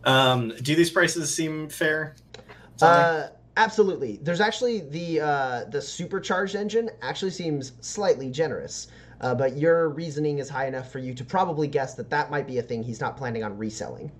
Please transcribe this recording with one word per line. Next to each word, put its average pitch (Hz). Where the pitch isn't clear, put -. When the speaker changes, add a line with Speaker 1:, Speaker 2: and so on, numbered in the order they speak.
Speaker 1:
Um, 127
do 143
these 170
prices 165
seem 156
fair, 156
Tommy? 170
Speaker 2:
Uh, 160
absolutely. 185
There's 170
actually 220
the, 165
uh, 135
the 135
supercharged 190
engine 214
actually 147
seems 147
slightly 147
generous, 127
uh, 127
but -
your 165
reasoning 147
is 135
high 135
enough 131
for 139
you 127
to 123
probably 165
guess 143
that 117
that 147
might 147
be 127
a 117
thing 117
he's 117
not 131
planning 117
on 101
reselling. 110